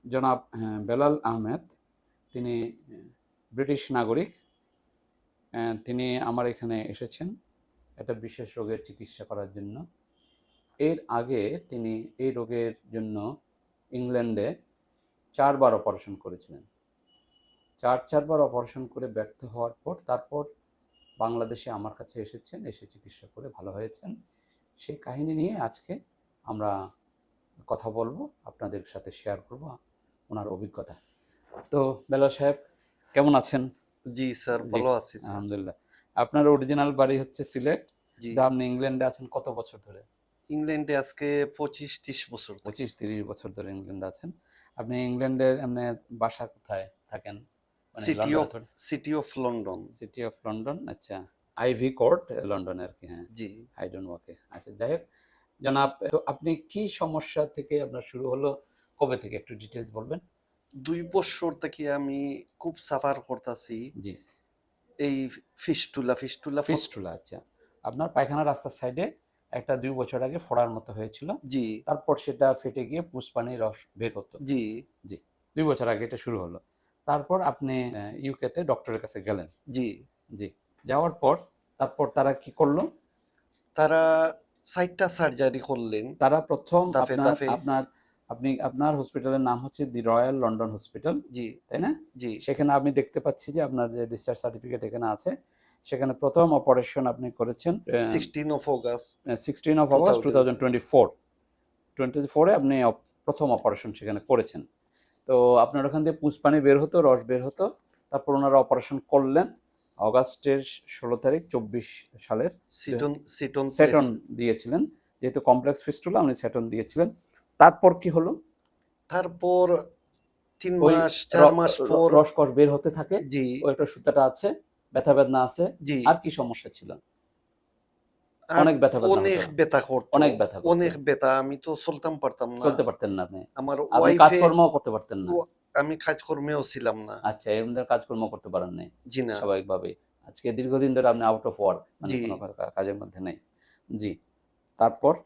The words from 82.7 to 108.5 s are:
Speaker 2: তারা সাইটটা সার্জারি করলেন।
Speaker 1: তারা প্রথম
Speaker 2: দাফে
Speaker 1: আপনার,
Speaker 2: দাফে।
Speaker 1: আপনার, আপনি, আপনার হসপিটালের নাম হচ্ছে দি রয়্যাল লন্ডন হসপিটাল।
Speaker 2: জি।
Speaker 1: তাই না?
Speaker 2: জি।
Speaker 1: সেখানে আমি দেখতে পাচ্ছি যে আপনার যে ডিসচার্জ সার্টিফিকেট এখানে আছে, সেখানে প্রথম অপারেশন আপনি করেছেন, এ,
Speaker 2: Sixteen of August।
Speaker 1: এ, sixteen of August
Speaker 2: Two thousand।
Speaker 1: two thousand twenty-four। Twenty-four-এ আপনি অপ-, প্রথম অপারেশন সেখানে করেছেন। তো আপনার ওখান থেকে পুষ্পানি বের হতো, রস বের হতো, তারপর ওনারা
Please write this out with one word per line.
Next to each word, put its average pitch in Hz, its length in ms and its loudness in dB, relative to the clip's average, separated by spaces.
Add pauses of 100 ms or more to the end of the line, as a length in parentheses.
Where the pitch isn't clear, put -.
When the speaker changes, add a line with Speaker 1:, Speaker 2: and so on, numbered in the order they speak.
Speaker 2:
তারা 160 580 4 (300)
সাইটটা 180 460 0
সার্জারি 135 500 0
করলেন। 117 560 -4
Speaker 1:
তারা 147 260 4
প্রথম 170 500 0
Speaker 2:
দাফে 131 220 2
Speaker 1:
আপনার, 139 140 2
Speaker 2:
দাফে। 139 200 2
Speaker 1:
আপনার, 135 360 0 (440)
আপনি, 127 340 -4
আপনার 143 360 0
হসপিটালের 135 440 -2
নাম 123 240 0
হচ্ছে 139 200 -6
দি 120 160 -6
রয়্যাল 117 340 2
লন্ডন 113 360 -2
হসপিটাল। - 500 -6 (100)
Speaker 2:
জি। 120 360 -8
Speaker 1:
তাই 135 120 -6
না? 262 240 -2 (120)
Speaker 2:
জি। 123 240 -8
Speaker 1:
সেখানে 143 340 0
আমি 139 180 2
দেখতে 139 280 -2
পাচ্ছি - 320 -6
যে 156 100 -2
আপনার 131 300 -2
যে 120 160 -6
ডিসচার্জ 117 320 -6
সার্টিফিকেট 123 440 -8
এখানে 113 240 -6
আছে, 110 280 -4 (480)
সেখানে 131 300 -4
প্রথম 156 400 4
অপারেশন 131 540 2
আপনি 123 240 -4
করেছেন, 120 560 -4
এ, - 40 -4
Speaker 2:
Sixteen 123 560 0
of 147 140 0
August। 120 720 -4
Speaker 1:
এ, - 20 0
sixteen 147 420 0
of 151 120 6
August 143 280 6
Speaker 2:
Two 117 60 0
thousand। - 20 -8
Speaker 1:
two 139 120 2
thousand 127 240 6
twenty-four। 123 480 4 (920)
Twenty-four-এ 143 560 4
আপনি 135 280 2
অপ-, - 420 -2
প্রথম 147 260 0
অপারেশন 107 420 0
সেখানে 104 260 -6
করেছেন। 110 460 0 (600)
তো 123 300 6
আপনার 123 300 4
ওখান 151 200 0
থেকে 160 120 0
পুষ্পানি 147 440 4
বের 139 200 6
হতো, 156 200 2
রস 127 220 6
বের 127 220 -2
হতো, 185 300 -4 (340)
তারপর 139 260 0
ওনারা 139 240 6